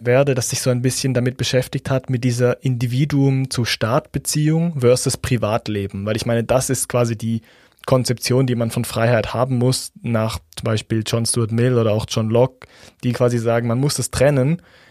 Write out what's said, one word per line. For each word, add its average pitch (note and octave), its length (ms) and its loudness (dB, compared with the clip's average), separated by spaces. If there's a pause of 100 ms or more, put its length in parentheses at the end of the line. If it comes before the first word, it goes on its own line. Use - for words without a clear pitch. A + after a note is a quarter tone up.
werde, C3 360 2
das B2 140 -2
sich - 100 -4
so C3 100 0
ein B2 120 0
bisschen B2+ 320 0
damit A#2+ 220 0
beschäftigt C3 540 -2
hat, C3+ 200 -2
mit B2 140 0
dieser A#2+ 400 0
Individuum-zu-Staat-Beziehung C3+ 2250 0
versus B2 360 4
Privatleben. G#2 920 -2
Weil G#2+ 100 0
ich - 100 -4
meine, A#2 180 0
das B2+ 260 0
ist - 180 -2
quasi A#2 300 0
die A2+ 240 -4 (440)
Konzeption, B2+ 600 0
die B2 80 0
man A2+ 160 -2
von A#2+ 140 -4
Freiheit A#2 500 0
haben B2 240 0
muss, B2+ 320 0 (100)
nach A2 380 -2 (180)
zum - 80 -12
Beispiel A2+ 400 -2
John A#2 220 -2
Stuart A2+ 260 -2
Mill A#2+ 240 2
oder A2+ 160 2
auch G#2+ 160 0
John A2 220 -2
Locke, A#2+ 380 0 (360)
die B2 80 0
quasi A#2+ 260 2
sagen, A#2 280 0
man A#2 120 0
muss C#3+ 180 0
das - 160 -4
trennen. C#3 500 2 (280)